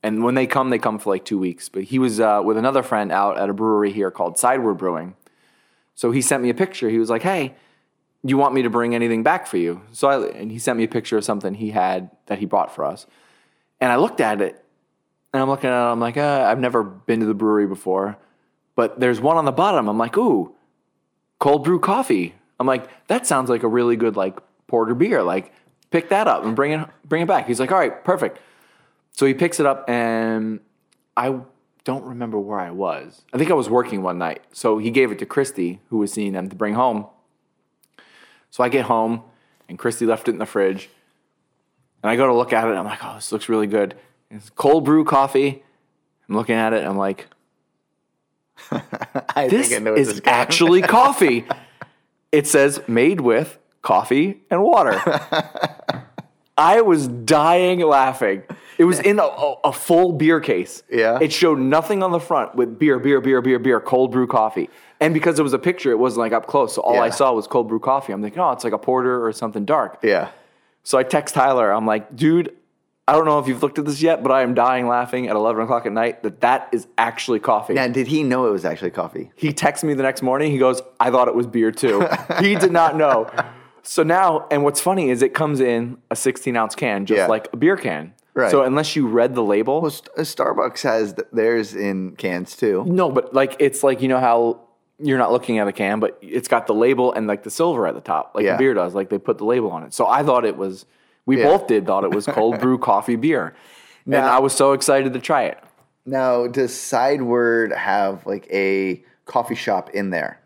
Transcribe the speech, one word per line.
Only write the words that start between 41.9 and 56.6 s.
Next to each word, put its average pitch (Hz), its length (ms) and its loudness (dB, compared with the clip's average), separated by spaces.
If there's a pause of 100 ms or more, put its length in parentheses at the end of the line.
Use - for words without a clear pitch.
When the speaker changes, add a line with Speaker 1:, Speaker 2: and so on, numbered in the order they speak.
Speaker 1:
And 107 80 -2
I 117 60 2
go 131 120 4
to 127 60 4
look 120 180 2
at 113 140 2
it, 113 40 0
and 98 80 -2
I'm 92 60 -6
like, 104 180 -10
"Oh, - 140 -14
this - 160 -12
looks 107 160 -6
really 110 180 0
good." 101 300 -2 (340)
It's 107 200 -20
cold 147 340 2
brew 151 200 4
coffee. 139 600 2 (640)
I'm 98 80 -2
looking 113 180 -2
at 113 180 0
it, 107 60 2
and 76 100 -4
I'm 98 100 -4
like, 98 340 -4
Speaker 2:
<laughs> - 1400 -20 (640)
I 139 140 0
Speaker 1:
"This 233 200 2
Speaker 2:
think 107 120 -2
I 107 40 -8
know 110 80 0
what 110 80 4
Speaker 1:
is 135 80 4
Speaker 2:
this 104 80 -4
is 95 40 -12
going. 123 140 2
Speaker 1:
actually 170 480 4
Speaker 2:
<laughs> - 160 4
Speaker 1:
coffee." 160 460 4 (880)
It 147 140 2
says, 143 420 4
"Made 135 320 4
with 120 380 0 (240)
coffee 143 580 0 (100)
and 185 120 2
water." 160 440 4
Speaker 2:
<laughs> - 960 -4 (520)
Speaker 1:
I 180 240 6